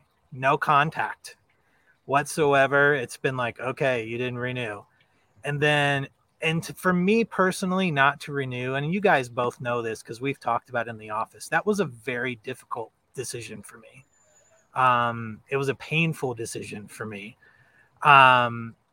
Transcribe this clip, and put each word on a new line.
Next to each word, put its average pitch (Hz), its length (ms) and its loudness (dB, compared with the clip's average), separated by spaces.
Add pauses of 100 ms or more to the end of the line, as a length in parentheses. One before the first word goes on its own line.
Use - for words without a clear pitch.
(320)
no 135 260 0
contact - 800 -2 (680)
whatsoever. 143 880 4
It's 123 240 -4
been 135 180 -2
like, 120 240 -4
"Okay, 127 460 -2
you 117 120 -8
didn't 123 200 -4
renew." 123 460 -8 (600)
And 147 160 -4
then, 143 480 2 (340)
and 160 220 0
to, 143 100 -12
for 185 200 0
me 202 300 2
personally, 185 680 0
not 143 320 2
to 151 100 -14
renew, 131 440 -4
and 147 180 -2
you 202 80 -2
guys 151 260 4
both 120 320 -4
know 120 220 -2
this 113 220 -6
'cause 117 180 -14
we've 135 180 -6
talked 117 300 -4
about 117 180 -4
it 117 40 -10
in 110 60 -12
the 107 120 -16
office, 107 400 -8
that 165 160 0
was 202 140 0
a 180 60 0
very 123 500 -6
difficult - 560 -12 (240)
decision 113 480 -10
for - 160 -20
me. - 260 -20 (720)
Um, 120 760 0
it 139 80 -4
was 139 120 -2
a 120 60 -4
painful 151 580 -4
decision 104 540 -10
for - 180 -14
me. 107 320 -14 (680)
Um, 123 720 6 (180)